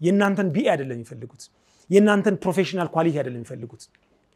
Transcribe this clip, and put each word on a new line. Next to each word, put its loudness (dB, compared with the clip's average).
የእናንተን 2
ቢኤ -2
አይደለም -2
የሚፈልጉት፣ -14
የእናንተን 4
ፕሮፌሽናል -2
ኳሊቲ 0
አይደለም -6
የሚፈልጉት። -16